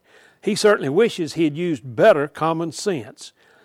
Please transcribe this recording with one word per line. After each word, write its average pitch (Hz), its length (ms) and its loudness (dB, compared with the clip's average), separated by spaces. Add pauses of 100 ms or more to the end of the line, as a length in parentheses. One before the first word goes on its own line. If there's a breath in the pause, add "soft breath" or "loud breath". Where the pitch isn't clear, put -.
(420 soft breath)
He 208 140 -2
certainly 208 340 2
wishes 175 440 0
he 165 100 0
had 147 140 0
used 135 380 -6
better 151 320 4
common 165 440 -4
sense. - 640 -8 (320 soft breath)